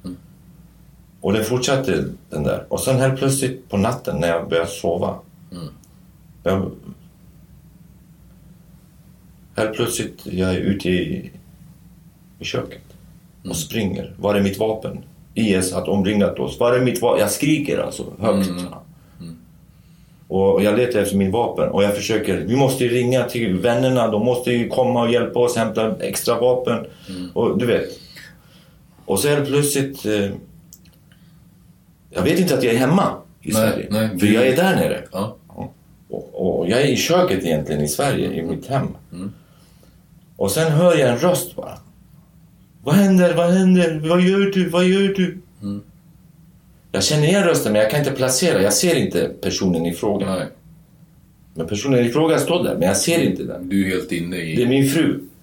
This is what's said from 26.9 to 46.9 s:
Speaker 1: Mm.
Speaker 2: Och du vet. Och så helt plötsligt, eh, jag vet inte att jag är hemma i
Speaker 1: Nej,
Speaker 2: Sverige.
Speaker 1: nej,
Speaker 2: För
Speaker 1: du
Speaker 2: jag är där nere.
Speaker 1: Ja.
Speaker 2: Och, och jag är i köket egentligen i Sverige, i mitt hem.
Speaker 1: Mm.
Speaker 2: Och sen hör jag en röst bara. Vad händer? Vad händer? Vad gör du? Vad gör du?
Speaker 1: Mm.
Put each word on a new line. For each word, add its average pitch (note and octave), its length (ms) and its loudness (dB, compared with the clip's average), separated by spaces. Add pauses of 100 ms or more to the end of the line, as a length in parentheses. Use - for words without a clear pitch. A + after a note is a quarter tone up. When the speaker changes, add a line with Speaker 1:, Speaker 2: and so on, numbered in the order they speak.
Speaker 1:
Mm. F2+ 260 -10
Speaker 2:
Och G2+ 240 0
du B2 80 0
vet. G#2+ 220 0 (1160)
Och - 160 -2
så C#3+ 80 0
helt C#3+ 200 0
plötsligt, C#3 580 -2
eh, G2+ 240 0 (1800)
jag F#2 120 -4
vet E3 180 2
inte D#3 180 2
att - 60 0
jag A#2 100 2
är A#2+ 40 2
hemma C#3+ 340 2 (300)
i - 100 -6
Speaker 1:
Nej, - 20 0
Speaker 2:
Sverige. A2 360 0
Speaker 1:
nej, A2 180 0
Speaker 2:
För G2 80 -6 (100)
Speaker 1:
du A2 80 6
Speaker 2:
jag A#2+ 140 4
är C3 80 2
där F3+ 200 4
nere. - 360 0
Speaker 1:
Ja. G#2 240 -6 (720)
Speaker 2:
Och, - 520 -4
och F2 100 -2
jag A#2+ 120 2
är C#3+ 40 2
i B2 100 0
köket E3 480 2
egentligen D2+ 380 -2
i D2 60 -2
Sverige, - 440 -2
i E2 100 -6
mitt E2 240 -8
hem. A2+ 200 -2 (260)
Speaker 1:
Mm. F#2 200 -10 (1040)
Speaker 2:
Och G2 140 -2
sen D#3+ 220 0
hör E3+ 240 4
jag C3+ 140 4
en A#2+ 80 0
röst D#3 380 0
bara. - 220 -12 (1080)
Vad C#3+ 100 2
händer? F#3 400 6
Vad E3+ 160 2
händer? F3+ 580 4
Vad F3 120 4
gör F#3+ 180 4 (120)
du? F#3 180 0
Vad F3 160 2
gör G3 300 4
du? F3+ 240 -2 (240)
Speaker 1:
Mm. G2+ 200 -8 (1080)